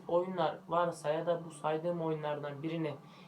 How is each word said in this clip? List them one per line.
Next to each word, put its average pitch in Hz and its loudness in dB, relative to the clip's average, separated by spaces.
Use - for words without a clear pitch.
oyunlar 175 2
varsa 170 2
ya 160 2
da 165 2
bu 160 -12
saydığım 160 0
oyunlardan 147 -2
birini 160 -2